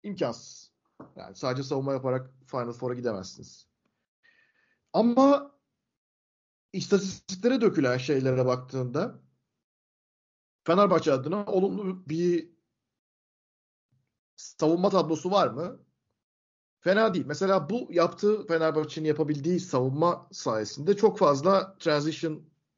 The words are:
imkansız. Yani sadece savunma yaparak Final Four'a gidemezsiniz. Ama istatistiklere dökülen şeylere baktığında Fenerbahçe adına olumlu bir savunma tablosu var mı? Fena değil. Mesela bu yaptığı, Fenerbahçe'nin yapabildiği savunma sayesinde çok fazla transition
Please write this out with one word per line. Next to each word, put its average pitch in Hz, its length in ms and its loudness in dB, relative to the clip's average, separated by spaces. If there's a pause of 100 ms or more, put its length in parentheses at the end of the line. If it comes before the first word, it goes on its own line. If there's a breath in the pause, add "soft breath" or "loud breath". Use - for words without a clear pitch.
imkansız. - 720 -8 (440)
Yani - 200 -18
sadece 131 260 -4
savunma 135 300 -4
yaparak 131 380 -4 (160)
Final 120 260 -6
Four'a 123 220 -6
gidemezsiniz. 101 720 -8 (1300)
Ama 262 600 4 (1200)
istatistiklere 190 880 -2
dökülen 135 380 2
şeylere 131 480 0
baktığında 131 760 -4 (1400)
Fenerbahçe 175 480 4
adına 156 340 -2
olumlu 190 640 -2
bir 170 420 -2 (1900)
savunma 170 540 0
tablosu 165 400 0
var 185 180 4
mı? 143 300 -8 (1000)
Fena 208 340 2
değil. 135 120 -4
Mesela 180 440 0
bu 247 200 -4
yaptığı, 202 560 2
Fenerbahçe'nin 156 640 0
yapabildiği 151 520 0
savunma 139 720 0
sayesinde 131 640 -2
çok 202 220 2
fazla 175 600 2
transition 156 640 -2 (360)